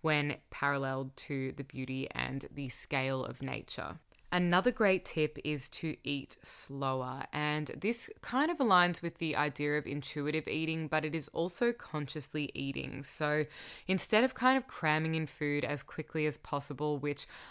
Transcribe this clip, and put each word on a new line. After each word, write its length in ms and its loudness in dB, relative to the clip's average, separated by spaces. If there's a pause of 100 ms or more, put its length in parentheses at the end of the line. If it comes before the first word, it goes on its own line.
when 360 2 (140)
paralleled 680 0
to 360 -4
the 120 -8
beauty 480 -6
and 420 -2
the 140 -6
scale 560 -2
of 180 -8
nature. 560 -6 (360)
Another 380 6
great 320 4
tip 400 0
is 240 -2
to 340 -4
eat 400 -6
slower, 800 -4 (100)
and 380 0 (100)
this 300 -2 (100)
kind 300 2
of 80 0
aligns 420 6
with 180 -4
the 180 0
idea 420 2
of 80 -4
intuitive 640 -2
eating, 400 -2
but 160 2
it 100 -2
is 140 -4
also 440 0
consciously 800 -4
eating. 520 -6
So 400 2 (420)
instead 380 4
of 100 2
kind 220 6
of 100 0
cramming 480 2
in 140 0
food 360 0
as 200 -2
quickly 420 -2
as 100 0
possible, 640 -2
which 300 -4 (220)